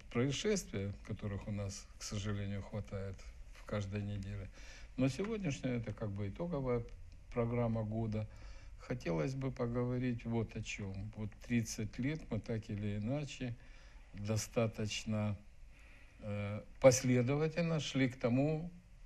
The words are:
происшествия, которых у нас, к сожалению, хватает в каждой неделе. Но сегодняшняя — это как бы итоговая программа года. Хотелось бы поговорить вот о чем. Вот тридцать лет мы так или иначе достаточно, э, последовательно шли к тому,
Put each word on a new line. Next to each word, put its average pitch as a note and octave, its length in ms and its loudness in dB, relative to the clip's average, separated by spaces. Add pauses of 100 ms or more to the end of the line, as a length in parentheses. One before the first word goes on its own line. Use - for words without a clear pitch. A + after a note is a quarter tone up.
(140)
происшествия, B2+ 800 2 (120)
которых G2+ 420 -4
у A2 40 -2
нас, G2+ 340 -4 (120)
к - 40 -12
сожалению, G2+ 600 -2
хватает G2 560 -4 (380)
в - 100 -14
каждой G2+ 380 -2
неделе. G2 440 -4 (480)
Но C3 140 6
сегодняшняя — E3+ 680 0
это A2+ 140 -2
как G#2 200 -2
бы G2+ 180 -2
итоговая C3 520 0 (520)
программа A#2 500 2
года. G#2+ 420 0 (540)
Хотелось C#3 560 0
бы C3+ 160 0
поговорить B2 720 2
вот A#2 320 2
о A2 80 -4
чем. G2+ 540 -4
Вот G#2+ 140 -4 (140)
тридцать A2+ 540 0
лет D3+ 220 0 (100)
мы A2 80 0
так A2 300 -2
или G#2 280 0
иначе B2+ 560 -2 (600)
достаточно, G#2+ 1200 2 (840)
э, G#2 400 -2 (180)
последовательно C#3+ 1000 6
шли C3+ 280 4
к A#2+ 100 -2
тому, D3+ 540 4 (340)